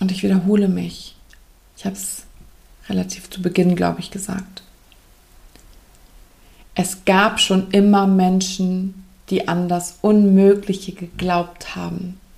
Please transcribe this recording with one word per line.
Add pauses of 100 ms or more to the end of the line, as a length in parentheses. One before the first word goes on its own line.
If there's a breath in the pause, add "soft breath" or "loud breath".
Und
ich
wiederhole
mich. (600)
Ich
hab's (680)
relativ
zu
Beginn,
glaub
ich,
gesagt. (2250 soft breath)
Es
gab
schon
immer
Menschen, (240)
die
an
das
Unmögliche
geglaubt
haben, (180)